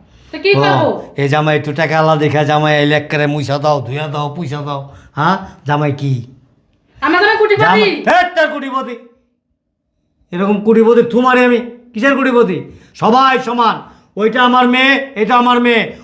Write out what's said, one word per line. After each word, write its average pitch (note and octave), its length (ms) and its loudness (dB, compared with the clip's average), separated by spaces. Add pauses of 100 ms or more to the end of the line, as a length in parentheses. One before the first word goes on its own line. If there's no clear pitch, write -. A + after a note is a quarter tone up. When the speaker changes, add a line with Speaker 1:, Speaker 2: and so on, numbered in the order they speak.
(320)
Speaker 1:
তো D4+ 80 -14
কি G4 160 2
Speaker 2:
ও, - 40 4
Speaker 1:
করবো? - 580 0
Speaker 2:
এই C#3 120 -2
জামাই D3+ 280 2
একটু D3 160 -4
টাকা D#3 260 0
আলা D#3+ 160 2
দেখা D3 280 0
জামাই D3+ 340 2
আইলে D3 180 2
একবারে D3 320 -2
মুইসা D3 300 -4
দাও, D3 240 0
ধুইয়া C#3 260 -8
দাও, C#3+ 280 -6
পুইসা D3 260 -8
দাও। C#3 320 -10 (220)
হ্যাঁ? E3+ 220 0 (280)
জামাই D3 260 0
কি? C3 360 -4 (760)
Speaker 1:
আমার E4 200 0
জামাই A4 160 2
কোটিপতি। G#4+ 240 2
Speaker 2:
জামাই, G4+ 200 4
এই F#4+ 220 -2 (320)
তোর D#4 120 2
কোটিপতি। C4 600 -8 (1200)
এরকম G3 320 -2
কোটিপতি A3+ 400 4
তোমারই B3 420 2
আমি। A#3+ 120 2 (360)
কিসের C4+ 220 0
কোটিপতি? A#3+ 640 0 (160)
সবাই B3+ 440 2
সমান। A3+ 420 -2 (360)
ওইটা A3 260 0
আমার B3 240 2
মেয়ে, C4 480 0
এটা G#3+ 200 0
আমার B3 240 2
মেয়ে। A3+ 440 0